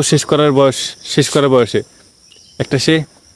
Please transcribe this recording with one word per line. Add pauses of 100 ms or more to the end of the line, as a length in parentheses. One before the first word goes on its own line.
(100)
শেষ
করার
বয়স, (360)
শেষ
করার
বয়সে (840)
একটা
সে (420)